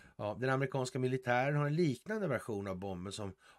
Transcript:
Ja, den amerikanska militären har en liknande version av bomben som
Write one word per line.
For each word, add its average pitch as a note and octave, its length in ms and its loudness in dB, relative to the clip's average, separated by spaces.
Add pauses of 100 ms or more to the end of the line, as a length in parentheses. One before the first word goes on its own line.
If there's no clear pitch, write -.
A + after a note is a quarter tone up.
(160)
Ja, G#2 240 -4
den C3 100 2
amerikanska C3 480 0
militären B2+ 580 2
har D3 100 2
en D3 100 0
liknande F3+ 520 0
version G#2 380 -2
av F#2+ 100 -2
bomben F#2+ 360 -4
som G2 200 -6 (260)